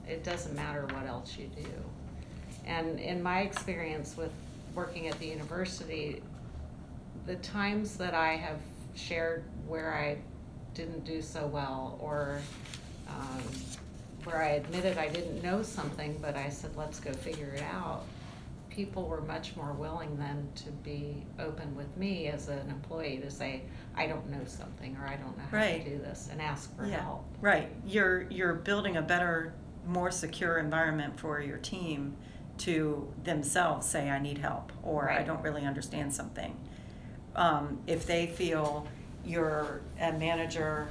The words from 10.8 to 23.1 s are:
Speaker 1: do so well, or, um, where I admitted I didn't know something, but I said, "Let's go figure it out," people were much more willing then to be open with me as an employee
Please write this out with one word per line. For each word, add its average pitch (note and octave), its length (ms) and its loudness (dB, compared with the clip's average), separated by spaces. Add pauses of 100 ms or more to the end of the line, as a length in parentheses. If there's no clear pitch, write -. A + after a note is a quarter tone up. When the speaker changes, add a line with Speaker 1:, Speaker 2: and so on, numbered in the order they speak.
Speaker 1:
do D#3+ 160 -2
so D#3 260 -2
well, C3+ 540 -2
or, D3 380 0 (680)
um, C3 340 -4 (840)
where E3 180 2
I D3+ 80 6
admitted E3 480 4
I D#3 100 2
didn't E3+ 340 -2
know F#3 200 4
something, D3+ 600 -2
but D3 140 0
I C#3 120 0
said, D3+ 280 -4
"Let's D#3 240 -4
go D3 120 -2
figure D3+ 440 -4
it C#3+ 60 -2
out," E3 420 -2 (640)
people F#3+ 400 -2
were D#3+ 140 0
much D#3 340 -4
more C#3+ 160 -2
willing D3+ 440 -2
then C#3+ 400 -2
to - 140 -8
be C#3+ 540 -4 (160)
open D#3 340 -4
with C#3 220 -6
me F3+ 320 2
as D3 200 -2
an C#3 220 -2
employee C#3+ 480 -2